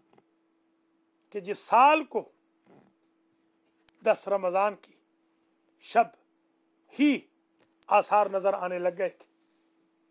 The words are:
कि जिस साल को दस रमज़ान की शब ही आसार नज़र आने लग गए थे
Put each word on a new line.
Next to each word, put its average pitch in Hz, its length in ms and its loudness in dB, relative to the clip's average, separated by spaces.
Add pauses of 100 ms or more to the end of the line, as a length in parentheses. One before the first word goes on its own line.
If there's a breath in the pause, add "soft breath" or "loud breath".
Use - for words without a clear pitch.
(1300)
कि 202 60 -8
जिस 190 200 -10
साल 285 440 4
को 220 160 -8 (1800)
दस 214 260 0
रमज़ान 190 460 -2
की - 200 -20 (920)
शब - 280 0 (840)
ही 277 340 0 (600)
आसार 202 460 2
नज़र 196 200 0
आने 180 240 -8
लग 175 180 -4
गए 185 120 -6
थे - 180 -18 (840)